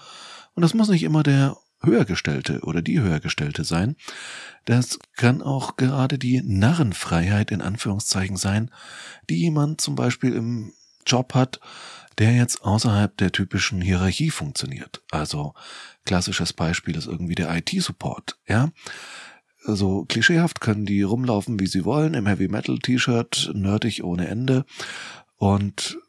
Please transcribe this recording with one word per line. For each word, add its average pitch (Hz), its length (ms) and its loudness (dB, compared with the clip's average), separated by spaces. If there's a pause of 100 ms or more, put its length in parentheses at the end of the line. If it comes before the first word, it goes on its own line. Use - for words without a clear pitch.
(540)
Und 175 80 0
das 170 120 6
muss 220 160 4
nicht 170 140 4
immer 156 200 2
der 139 340 4 (240)
Höhergestellte 87 800 0
oder 82 200 -2
die 80 180 0
Höhergestellte 76 640 -2
sein. 92 320 -2 (720)
Das 123 340 2 (160)
kann 123 260 2
auch 135 360 -4
gerade 131 420 0
die 127 220 2
Narrenfreiheit 104 1120 2
in 90 100 -2
Anführungszeichen 95 760 -2
sein, 101 340 0 (600)
die 165 100 2
jemand 151 400 2
zum 143 160 -2
Beispiel 123 380 0
im 113 400 -4 (320)
Job - 280 0
hat, 127 280 2 (560)
der 110 180 6
jetzt 123 280 2
außerhalb 104 520 2
der 90 160 2
typischen 92 500 -2
Hierarchie 92 480 2
funktioniert. - 800 -8
Also 151 440 -4 (500)
klassisches 90 480 0
Beispiel 82 460 -2
ist 78 100 -6
irgendwie 85 280 -4
der 82 200 -2
I-T-Support, - 880 -4
ja. 123 260 2 (960)
So 98 400 0
klischeehaft 165 560 2
können 104 240 0
die 101 160 2
rumlaufen, 110 580 0
wie 95 80 2
sie 90 180 -2
wollen, 151 280 2
im 110 140 -2
Heavy-Metal-T-Shirt, 117 1300 0
nerdig 104 500 0
ohne 87 240 -2
Ende 131 380 0 (720)
und - 580 0 (120)